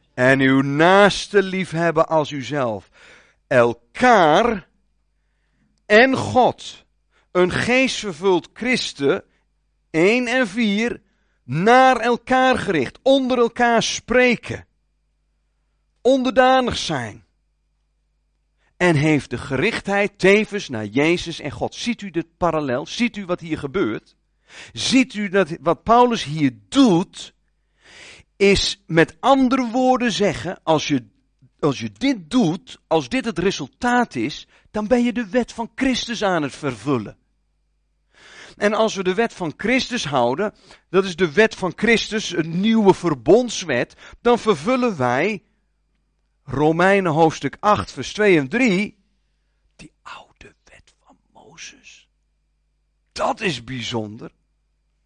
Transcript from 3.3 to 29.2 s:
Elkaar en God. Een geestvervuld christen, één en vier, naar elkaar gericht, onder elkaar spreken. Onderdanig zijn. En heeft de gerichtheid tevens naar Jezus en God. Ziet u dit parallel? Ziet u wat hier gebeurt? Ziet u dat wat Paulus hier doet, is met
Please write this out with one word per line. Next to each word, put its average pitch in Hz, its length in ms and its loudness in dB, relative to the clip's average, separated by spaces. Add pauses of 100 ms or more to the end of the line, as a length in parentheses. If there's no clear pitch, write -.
Elkaar 180 1200 2 (1160)
en 247 300 4
God. - 680 -2 (460)
Een 180 200 2
geestvervuld 202 1000 -2
christen, 196 720 -2 (680)
één 214 360 2
en 247 220 -2
vier, 220 540 -2 (420)
naar 240 520 4
elkaar 247 640 0
gericht, 156 440 -4
onder 262 360 2
elkaar 233 440 2
spreken. - 840 -2 (1300)
Onderdanig 254 760 2
zijn. 120 480 -8 (1500)
En 180 180 2
heeft 147 360 0
de 120 80 -6
gerichtheid 202 800 -4
tevens 202 500 2
naar 110 160 -8
Jezus 147 560 -2
en 147 100 -10
God. 110 240 -8
Ziet - 280 -8
u 196 80 -12
dit 160 260 -8
parallel? 156 500 -2
Ziet - 300 -4
u 202 80 -10
wat 175 160 -6
hier 156 180 -8
gebeurt? 139 580 -6 (560)
Ziet 233 420 0
u 202 140 -6
dat 170 320 -2
wat 156 220 -2
Paulus 233 420 2
hier 143 280 -2 (160)
doet, 196 680 0 (1000)
is - 500 2
met 160 340 0